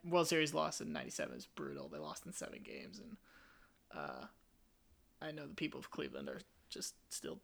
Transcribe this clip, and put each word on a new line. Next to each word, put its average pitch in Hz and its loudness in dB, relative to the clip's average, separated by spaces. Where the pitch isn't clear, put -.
World 170 8
Series 156 8
loss 156 4
in 160 -2
ninety-seven 76 -2
is 64 -10
brutal. 69 -4
They 76 -8
lost 76 -6
in 180 -6
seven - -6
games, - -8
and, 220 -12
uh, 71 -4
I 156 -4
know 151 -6
the - -10
people - 0
of - -8
Cleveland 69 -2
are - -4
just - -4
still, - -4